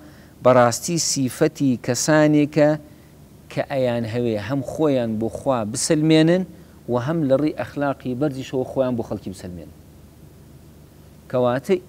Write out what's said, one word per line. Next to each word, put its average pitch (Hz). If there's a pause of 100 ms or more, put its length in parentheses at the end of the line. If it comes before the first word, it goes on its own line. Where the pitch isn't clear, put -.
(440)
بەڕاستی 123 (120)
سیفەتی 135
کەسانێکە 151 (840)
کە 143 (100)
ئەیان 120
هەوێ 120 (100)
هەم 139 (100)
خۆیان 131
بۆ 113
خوا 123
بسلمێنن 160 (480)
و 120
هەم 165 (100)
لە 135
ڕێی 151
ئەخلاقی 135
بەرزیشەوە 131
خۆیان 127
بۆ 110
خەڵکی 104
بسلمێنن. 90 (1500)
کەواتە 127 (140)